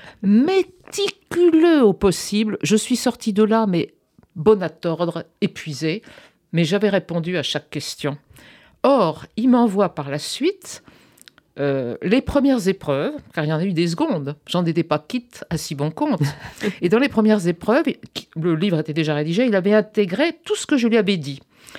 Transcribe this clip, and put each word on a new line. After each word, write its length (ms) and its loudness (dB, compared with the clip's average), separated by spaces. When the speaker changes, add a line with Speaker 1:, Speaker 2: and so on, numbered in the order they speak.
Speaker 1:
méticuleux 1600 2
au 100 6
possible. 680 -2
Je 140 2
suis 200 0
sortie 380 -2
de 100 4
là, 240 2
mais 260 -2
bonne 280 2
à 60 -4
tordre, 560 -4
épuisée, 600 -4
mais 100 2
j'avais 260 0
répondu 480 -2
à 60 -2
chaque 260 -8
question. 480 -8
Or, 420 2
il 120 2
m'envoie 440 4
par 160 -8
la 100 -6
suite, 640 -6
euh, 420 -2
les 200 2
premières 460 0
épreuves, 460 -2
car 120 -4
il 40 -2
y 40 -2
en 60 -2
a 60 -4
eu 80 -4
des 140 0
secondes, 480 -4
j'en 180 -2
étais 180 0
pas 160 -2
quitte 500 -12
à 80 -4
si 180 -10
bon 160 -4
compte. 300 -2
Speaker 2:
<laughs> 300 -6
Speaker 1:
Et 80 0
dans 100 4
les 100 2
premières 380 2
épreuves, 360 0
qui, 220 -14
le 200 -2
livre 240 0
était 140 -4
déjà 200 -2
rédigé, 320 0
il 100 2
avait 180 2
intégré 600 0
tout 100 -4
ce 100 -6
que 120 2
je 100 2
lui 100 2
avais 200 2
dit. 240 -8